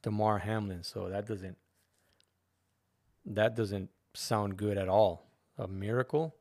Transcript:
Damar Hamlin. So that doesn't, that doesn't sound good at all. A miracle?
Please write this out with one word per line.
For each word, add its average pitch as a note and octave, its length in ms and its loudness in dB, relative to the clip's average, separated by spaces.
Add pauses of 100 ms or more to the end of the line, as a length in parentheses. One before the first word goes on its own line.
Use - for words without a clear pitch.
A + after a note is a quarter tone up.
Damar G#2+ 380 2
Hamlin. G2+ 420 -4
So F#2+ 260 -6
that G2+ 180 -4
doesn't, F#2 300 -6 (1700)
that G#2+ 300 2
doesn't G2+ 360 -2 (240)
sound G#2 420 -2
good G2+ 200 0
at F#2+ 120 -2
all. F#2+ 380 4 (300)
A F#2+ 120 -6
miracle? B2 720 -2